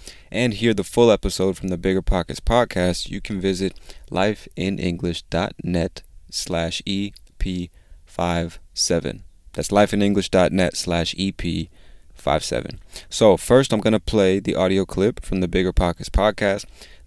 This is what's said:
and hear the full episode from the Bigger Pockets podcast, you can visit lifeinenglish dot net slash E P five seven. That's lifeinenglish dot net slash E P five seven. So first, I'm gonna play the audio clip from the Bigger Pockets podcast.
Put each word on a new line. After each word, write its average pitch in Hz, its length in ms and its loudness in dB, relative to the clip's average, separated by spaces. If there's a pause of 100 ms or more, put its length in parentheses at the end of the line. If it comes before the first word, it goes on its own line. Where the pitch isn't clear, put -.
(320)
and 117 220 -2
hear 110 200 2
the 98 80 0
full 117 300 4
episode 95 440 0
from 95 120 -8
the 90 100 -4
Bigger 95 240 0
Pockets - 380 -2
podcast, 92 680 0
you 101 120 -8
can 98 200 -6
visit 95 380 -2 (320)
lifeinenglish 90 1200 -2
dot 85 320 -2
net 87 400 -2 (260)
slash 82 560 -6
E 98 280 -4 (260)
P 90 320 -4 (340)
five 85 540 -4 (160)
seven. - 480 -2 (300)
That's - 160 -6
lifeinenglish 101 600 2
dot 90 200 4
net 90 260 0
slash 85 400 -2
E 95 140 -2
P 85 400 -6 (440)
five 73 280 -2
seven. - 380 -8 (280)
So 101 280 6
first, 131 360 4
I'm 107 80 2
gonna 110 200 2
play 98 400 2
the - 160 -2
audio 95 280 2
clip 98 400 -2
from 95 160 -2
the 90 80 0
Bigger 92 240 0
Pockets - 380 0
podcast. 104 540 0 (420)